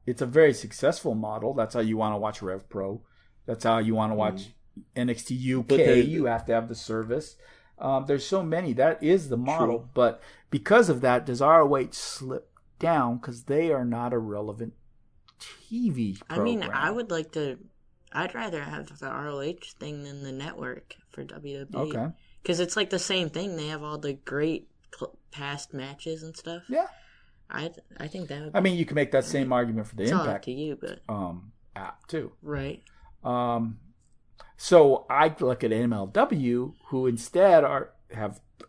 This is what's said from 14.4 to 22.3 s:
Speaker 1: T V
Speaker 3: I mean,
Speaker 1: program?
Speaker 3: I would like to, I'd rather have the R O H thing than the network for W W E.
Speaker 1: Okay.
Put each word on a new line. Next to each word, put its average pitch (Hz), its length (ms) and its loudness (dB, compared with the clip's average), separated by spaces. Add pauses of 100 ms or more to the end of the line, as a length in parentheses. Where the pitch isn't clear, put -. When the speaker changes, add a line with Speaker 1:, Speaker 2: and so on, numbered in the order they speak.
Speaker 1:
T - 480 -4
V 110 300 -2 (100)
Speaker 3:
I - 120 -2
mean, 226 200 0
Speaker 1:
program? 147 240 -4
Speaker 3:
I 165 60 0
would 226 220 -6
like 160 200 -4
to, 147 260 -4 (540)
I'd 175 220 -4
rather 208 280 -8
have 147 360 -12
the 139 80 -12
R 135 220 -8
O 143 120 -8
H 165 380 -10
thing 147 240 -12
than 139 220 -14
the 135 80 -10
network 131 640 -12 (140)
for 143 120 -14
W 139 420 -14
W 139 280 -6
E. 135 40 -8
Speaker 1:
Okay. 135 160 -4 (320)